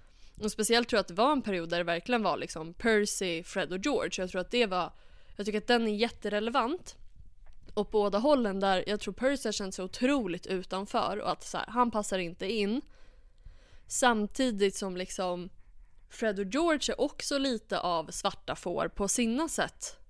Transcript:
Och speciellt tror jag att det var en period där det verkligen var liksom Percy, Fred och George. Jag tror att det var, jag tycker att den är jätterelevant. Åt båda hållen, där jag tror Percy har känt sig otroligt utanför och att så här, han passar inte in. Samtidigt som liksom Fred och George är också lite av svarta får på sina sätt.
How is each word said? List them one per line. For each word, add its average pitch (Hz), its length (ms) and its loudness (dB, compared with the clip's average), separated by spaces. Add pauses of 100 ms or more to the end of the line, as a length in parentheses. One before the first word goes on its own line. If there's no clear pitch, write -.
(440)
Och 214 80 -2
speciellt 226 380 2
tror 233 80 4
jag 202 40 4
att 185 60 0
det 180 60 -10
var 226 180 4
en 277 100 2
period 180 280 -2
där 170 80 0
det 175 60 2
verkligen 175 400 0
var 170 140 2
liksom 160 360 -8
Percy, 202 720 2
Fred 170 300 -4
och 185 60 -2
George. 202 320 0 (120)
Jag 185 60 -4
tror 185 120 -4
att 180 100 -8
det 240 140 4
var, 180 260 -2 (440)
jag 208 100 -6
tycker 208 120 0
att 214 100 -6
den 233 200 4
är 214 80 0
jätterelevant. 226 1000 0 (840)
Åt 202 120 0
båda 202 260 4
hållen, 226 420 4
där 196 280 4
jag 208 120 0
tror 202 140 -6
Percy 262 340 0
har 214 60 -2
känt 196 220 -4
sig 185 100 -6
otroligt 220 600 0
utanför 190 760 -2
och - 100 -2
att - 120 -4
så - 140 -6
här, - 100 -4
han 240 240 2
passar 208 280 0
inte 185 320 -4
in. 220 300 2 (1040)
Samtidigt 214 880 2
som 185 220 -6
liksom 180 520 -4 (600)
Fred 208 300 -2
och 202 60 0
George 285 480 2
är - 80 -2
också - 360 -2
lite 247 420 0
av 165 320 -2
svarta - 440 -4
får 160 320 -2
på 196 200 -2
sina 247 420 2
sätt. - 500 -4 (100)